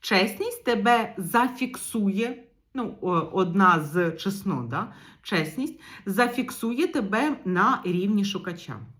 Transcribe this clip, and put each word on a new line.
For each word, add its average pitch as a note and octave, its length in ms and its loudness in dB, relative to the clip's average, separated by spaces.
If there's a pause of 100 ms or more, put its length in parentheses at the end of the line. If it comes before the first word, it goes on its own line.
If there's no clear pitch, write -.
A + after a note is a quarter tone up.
Чесність A#3 640 0
тебе A#3 540 4
зафіксує, A#3 1300 0 (300)
ну, A#3+ 280 -6
о-, E3+ 320 0
одна F3+ 500 4
з E3 280 0
чеснот, E3 560 -4
да? E3 260 -6 (280)
Чесність G3 580 -4 (260)
зафіксує A#3+ 800 0
тебе C4 580 0
на F#3+ 380 2
рівні G3 420 0
шукача. E3+ 540 -8 (200)